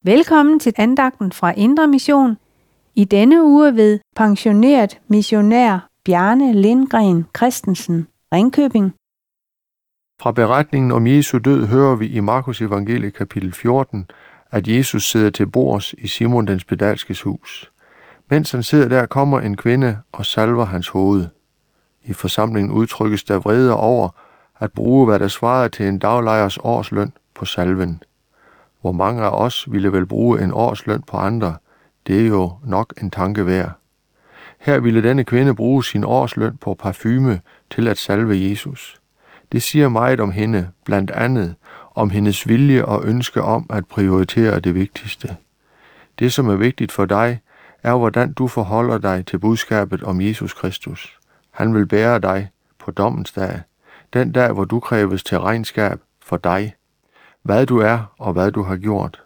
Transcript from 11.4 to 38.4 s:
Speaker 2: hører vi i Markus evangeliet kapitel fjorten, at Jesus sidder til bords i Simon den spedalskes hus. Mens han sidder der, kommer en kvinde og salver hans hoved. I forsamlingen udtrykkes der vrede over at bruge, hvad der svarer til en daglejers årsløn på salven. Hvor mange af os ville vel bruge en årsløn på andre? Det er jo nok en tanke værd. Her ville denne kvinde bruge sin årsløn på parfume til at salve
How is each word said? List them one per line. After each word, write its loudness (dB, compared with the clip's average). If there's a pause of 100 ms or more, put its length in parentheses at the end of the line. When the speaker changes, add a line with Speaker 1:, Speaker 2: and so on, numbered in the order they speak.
Speaker 2:
hører 4
vi -4
i -4
Markus -2
evangeliet -4
kapitel -8
fjorten, -2 (440)
at -2
Jesus 0
sidder 2
til 0
bords -2
i -14
Simon 0
den -2
spedalskes -4
hus. -10 (580)
Mens 0
han -4
sidder 4
der, 2
kommer 0
en -4
kvinde 0 (140)
og -10
salver 0
hans -6
hoved. 0 (760)
I -10
forsamlingen -2
udtrykkes -2
der -2
vrede 2
over 0 (500)
at -6
bruge, 2
hvad 2
der 0
svarer -2
til -4
en -2
daglejers 0
årsløn -4 (200)
på -12
salven. -4 (760)
Hvor -4
mange -2
af 0
os -4
ville -2
vel 0
bruge 0
en -2
årsløn -4
på -12
andre? -4 (520)
Det 2
er 2
jo 0 (140)
nok -4
en -6
tanke -4
værd. -2 (880)
Her 0
ville 2
denne 0
kvinde 0
bruge 0
sin -4
årsløn -2
på -8
parfume -2 (300)
til -2
at -2
salve -2